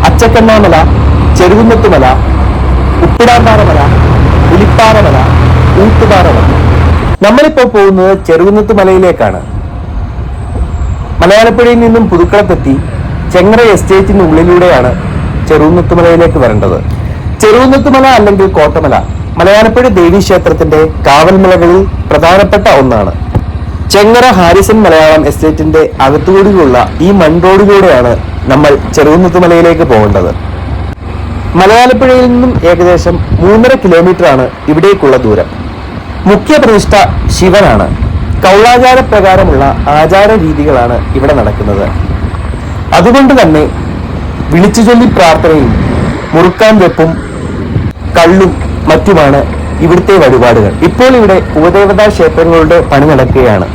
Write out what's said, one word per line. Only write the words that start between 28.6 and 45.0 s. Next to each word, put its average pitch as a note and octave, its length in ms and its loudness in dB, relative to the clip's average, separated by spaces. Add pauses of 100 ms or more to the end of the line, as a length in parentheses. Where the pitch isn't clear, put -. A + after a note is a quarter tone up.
ചെറുകുന്നത്തുമലയിലേക്ക് E3+ 960 2
പോകേണ്ടത്. G2 400 0 (1300)
മലയാലപ്പുഴയിൽ B3 720 2
നിന്നും B3 200 0 (200)
ഏകദേശം F3 440 0 (280)
മൂന്നര A3+ 300 2 (100)
കിലോമീറ്റർ F3 480 2
ആണ് C3 140 0 (260)
ഇവിടേക്കുള്ള D#3+ 540 2
ദൂരം. F#2+ 240 -2 (800)
മുഖ്യ D4 340 0
പ്രതിഷ്ഠ G#3+ 320 2 (420)
ശിവനാണ്. F3 500 0 (580)
കൗളാചാര A#3+ 540 4 (120)
പ്രകാരമുള്ള F#3+ 520 0 (340)
ആചാര F#3+ 320 2 (160)
രീതികളാണ് C#3 520 -2 (200)
ഇവിടെ C#3+ 220 -2
നടക്കുന്നത്. G#2 460 -4 (1120)
അതുകൊണ്ട് B3+ 420 2
തന്നെ D#3 220 2 (880)
വിളിച്ചു G3+ 340 2
ചൊല്ലി A#3+ 300 4